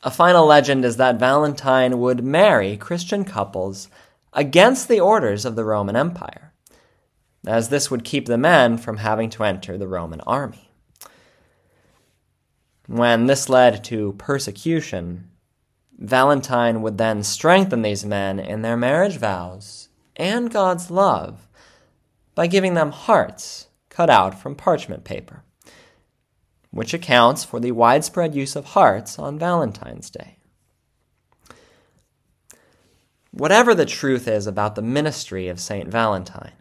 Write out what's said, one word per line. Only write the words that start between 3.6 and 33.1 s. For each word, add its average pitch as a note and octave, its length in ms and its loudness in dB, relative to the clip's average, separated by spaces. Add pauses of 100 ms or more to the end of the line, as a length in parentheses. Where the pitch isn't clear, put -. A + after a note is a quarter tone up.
against F3 540 4
the A3+ 120 4
orders C#3+ 460 2
of A2 100 -6
the A2+ 80 -4
Roman G#2 320 -2
Empire, F3 560 -6 (920)
as A2+ 240 -2
this C#3+ 200 -2
would B2 140 -6
keep C#3 220 -6
the A#2 100 0
men B2+ 400 4
from A2+ 220 -10
having A2 320 -2
to A2 140 -6
enter F#2 340 -4
the G2 100 -8
Roman E2+ 320 -8
army. B2+ 500 -6 (2250)
When A#2 380 2
this C3+ 240 2
led B2 360 4
to G#2+ 340 -6
persecution, G#2 1120 -6 (720)
Valentine B2 800 0
would G#2+ 160 -6
then A2 260 -2
strengthen F3 580 2
these G#2 220 -4
men G2 340 -4
in G#2+ 240 -8
their A2+ 140 -2
marriage D#3 400 0
vows F#2+ 720 -8 (260)
and A3+ 360 -4
God's F#3 400 -2
love F3 580 -2 (880)
by E3 100 2
giving F#3 280 0
them D#3 180 0
hearts - 760 -2 (220)
cut E3+ 220 0
out F#2+ 280 4
from C#3 160 -12
parchment - 480 -4
paper, - 400 -16 (1300)
which - 240 -8
accounts C3 500 2
for - 140 -10
the B2 140 -4
widespread C3 640 2
use C3+ 200 -6
of C#3+ 120 -10
hearts A2 520 2
on D3 220 -10
Valentine's D#3+ 680 -6
Day. - 280 -20 (3000)